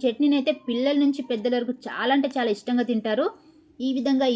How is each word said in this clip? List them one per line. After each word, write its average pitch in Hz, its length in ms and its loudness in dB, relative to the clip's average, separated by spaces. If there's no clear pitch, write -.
చట్నీని 285 340 2
అయితే 269 140 0
పిల్లల 254 320 0
నుంచి 285 300 2
పెద్దల 240 260 -2
వరకు 247 180 -2
చాలా 226 280 -2
అంటే 277 220 2
చాలా 240 200 0
ఇష్టంగా 247 280 -2
తింటారు. 226 420 -2
ఈ 262 140 -4
విధంగా 262 420 2